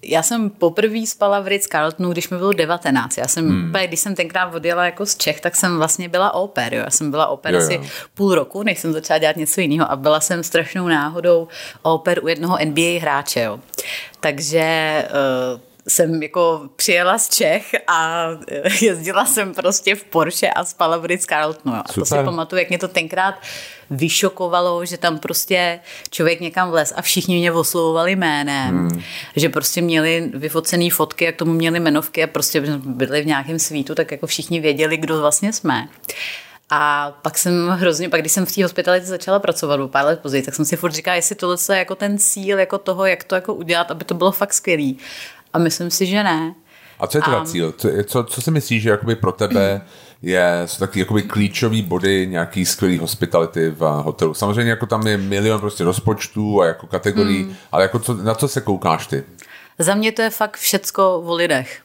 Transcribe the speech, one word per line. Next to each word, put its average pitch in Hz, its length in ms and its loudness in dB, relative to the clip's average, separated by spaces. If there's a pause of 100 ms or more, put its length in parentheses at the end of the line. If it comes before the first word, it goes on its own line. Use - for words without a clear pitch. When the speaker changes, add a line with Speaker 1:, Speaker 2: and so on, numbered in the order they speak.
Speaker 1:
já 156 200 0
jsem 226 260 0
poprvé 208 580 0
spala 202 320 2
v 190 80 -6
Ritz-Carltonu, 180 640 0
když 170 180 -4
mi 180 80 -6
bylo 196 160 2
devatenáct. 160 640 0
Já 123 100 -4
jsem 160 220 0
Speaker 2:
Hmm. 165 200 0
Speaker 1:
úplně, 185 180 -2
když 165 120 -4
jsem 202 160 -2
tenkrát 175 400 -2
odjela 170 300 0
jako 175 200 -2
z 202 100 -2
Čech, - 260 -2
tak 175 140 0
jsem 175 220 2
vlastně 160 320 0
byla 180 240 2
au 190 140 -2
pair, 123 260 -4
jo. - 120 -2
Já - 60 -4
jsem 151 200 0
byla 151 180 2
au 139 80 -2
pair - 180 0
Speaker 2:
Jo, 85 60 4
Speaker 1:
asi 78 120 2
Speaker 2:
jo. 71 80 -2 (320)
Speaker 1:
půl - 220 4
roku, 190 280 -2
než 214 160 -2
jsem 165 140 -2
začala 156 240 0
dělat 156 180 4
něco 110 260 -2
jiného. 151 300 2
A 143 40 0
byla 151 240 2
jsem 170 240 -2
strašnou 175 440 -2
náhodou 165 600 4 (380)
au 160 120 4
pair 170 260 2
u 143 40 -2
jednoho 165 340 0
N 156 120 0
B 156 80 2
A 170 180 2
hráče, 143 420 -2
jo. 107 180 -4 (600)
Takže, 143 400 0
eh, 156 480 0 (800)
jsem 160 360 2
jako 165 380 0 (140)
přijela 180 420 2
z - 120 0
Čech - 460 0 (120)
a, 165 400 0 (240)
eh, 143 100 -8 (240)
jezdila 185 400 2
jsem 196 280 0
prostě 190 420 0
v 202 80 -14
Porsche - 460 0
a - 160 -2
spala 170 320 0
v 170 80 -6
Ritz-Carltonu, 156 680 -2
jo. 104 100 -6
A - 80 -10
to - 120 -2
si - 40 -2
Speaker 2:
Super. 143 160 2
Speaker 1:
pamatuju, 165 340 -2
jak 175 100 0
mě 180 80 -2
to 180 100 -4
tenkrát 180 480 -2 (640)
vyšokovalo, 175 840 0
že 175 120 -8
tam 170 220 0
prostě 175 600 0 (300)
člověk 165 300 0
někam 175 320 -2
vlez 156 240 2
a 156 60 -6
všichni 180 360 0
mě 175 140 2
oslovovali 165 640 2
jménem, 143 760 0
Speaker 2:
Hmm. 170 120 -2 (340)
Speaker 1:
že 151 140 2
prostě 151 320 -2
měli 165 520 0
vyfocený 160 560 -2
fotky, - 360 0
jak 165 100 -2
tomu 165 180 0
měli 165 260 2
jmenovky 156 440 0
a 160 40 0
prostě 156 340 0 (240)
byli 131 360 -2
v 147 40 -2
nějakém 151 340 -2
svítu, 151 360 -4
tak 160 160 0
jako 151 160 -8
všichni 170 320 -2
věděli, 156 380 2
kdo 160 240 0
vlastně 147 320 2
jsme. 123 340 0 (840)
A 147 420 2 (100)
pak 160 160 -4
jsem 175 320 2
hrozně, 175 400 2
pak 165 120 2
když 156 100 -2
jsem 185 140 2
v 180 100 -6
té 196 80 2
hospitalitě 180 420 2
začala 190 340 0
pracovat 160 400 0
o 135 80 -2
pár 135 180 2
let 160 140 2
později, 135 240 -2
tak 135 120 -6
jsem 156 100 0
si 170 120 -2
furt 170 140 -2
říkala, 170 240 -2
jestli 175 200 0
tohle 185 200 -2 (160)
je 196 60 4
jako 185 180 -2
ten 202 220 -2
cíl 196 420 0
jako 190 180 2
toho, 190 280 -2
jak 180 180 0
to - 120 -2
jako 185 180 -2
udělat, 170 380 0
aby 165 120 -8
to - 100 -4
bylo 180 180 4
fakt 202 220 -2
skvělý. 147 440 0 (560)
A 160 60 2
myslím 170 320 0
si, 190 140 0
že 202 180 0
ne. 165 300 0 (460)
Speaker 2:
A - 80 -2
co - 100 0
je 151 40 2
teda 156 180 2
Speaker 1:
A 160 60 -4
Speaker 2:
cíl? 85 320 -2
Co, 107 120 0 (160)
co, 120 180 0
co 120 180 -6
si 160 100 0
myslíš, 120 320 0
že 113 60 2
jakoby 107 260 2
pro 95 160 0
tebe 98 500 2 (400)
je, 87 440 4
jsou - 140 -10
taky 95 200 -2
jakoby 104 240 2
klíčový 107 580 0
body 92 460 2
nějaký 90 380 -2
skvělý 92 320 2
hospitality 82 720 0
v 76 320 0
hotelu? 78 320 0
Samozřejmě 107 360 0
jako 113 160 -2
tam 110 220 0
je 107 100 2
milion 101 420 0
prostě 101 240 -4
rozpočtů 104 800 0
a 90 40 6
jako 82 220 -2
kategorií, 98 560 0
Speaker 1:
Hmm. 95 120 -10 (160)
Speaker 2:
ale 90 120 4
jako 98 160 0
co, 120 140 -2
na 110 220 0
co 147 120 0
se - 140 -2
koukáš 90 460 0
ty? 69 160 -4 (560)
Speaker 1:
Za 185 160 2
mě 220 160 0
to 220 100 -4
je 226 80 2
fakt 214 280 -4
všecko 190 680 0
o 170 100 -2
lidech. 160 500 0